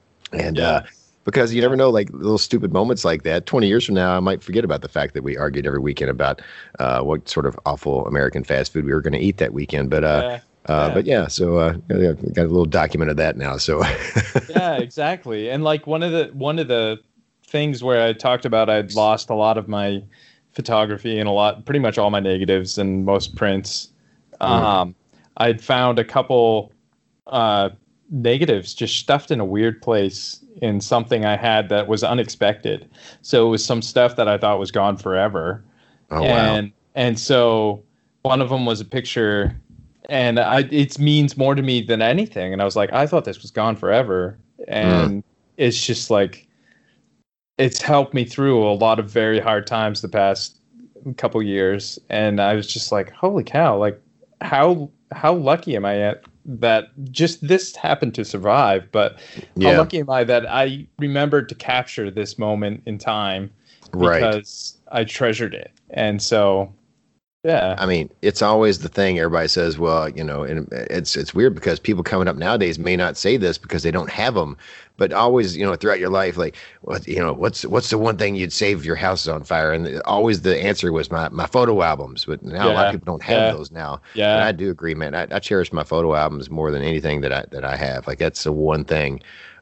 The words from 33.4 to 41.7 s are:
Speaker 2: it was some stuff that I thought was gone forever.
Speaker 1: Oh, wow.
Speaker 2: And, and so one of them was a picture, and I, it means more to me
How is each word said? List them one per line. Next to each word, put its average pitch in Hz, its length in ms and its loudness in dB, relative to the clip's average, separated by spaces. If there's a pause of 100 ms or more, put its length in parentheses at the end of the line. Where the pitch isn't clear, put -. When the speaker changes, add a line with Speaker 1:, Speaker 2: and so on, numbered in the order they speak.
Speaker 2:
it - 40 4
was 107 120 0
some 117 200 -2
stuff 123 340 2
that 110 100 2
I 104 100 2
thought 104 220 2
was 98 120 -6
gone 101 260 2
forever. 95 640 -2 (480)
Speaker 1:
Oh, 78 100 -2
wow. 82 60 2 (280)
Speaker 2:
And, 104 160 -4 (240)
and 123 240 0
so 113 600 2 (420)
one 131 180 2
of 123 80 -2
them 127 160 -2
was 110 160 -2
a 98 40 -10
picture, 107 720 -2 (540)
and 123 300 2
I, 117 220 4 (100)
it 139 280 0
means 147 380 2
more 135 180 4
to 139 60 -2
me 127 220 0